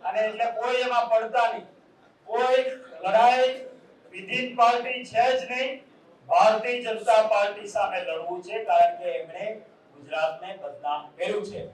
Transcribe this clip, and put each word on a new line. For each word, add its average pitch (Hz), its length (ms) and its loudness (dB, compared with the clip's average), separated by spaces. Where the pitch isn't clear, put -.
અને 214 160 -2
એટલે 220 240 -2
કોઈ 247 300 -2
એમાં 240 260 0
પડતા 226 400 2
નહીં. 214 140 -10
કોઈ 254 340 2
લડાઈ 247 480 4
within 247 420 -6
પાર્ટી 240 560 2
છે 254 240 4
જ - 160 -4
નહીં. 269 260 -4
ભારતીય 220 680 2
જનતા 220 240 4
પાર્ટી 202 400 -2
સામે 190 240 -2
લડવું 175 480 -6
છે 220 240 -6
કારણ - 260 6
કે 175 220 -6
એમણે 175 260 -10
ગુજરાતને 156 680 -6
બદનામ - 420 -6
કર્યું - 360 -4
છે. - 220 -12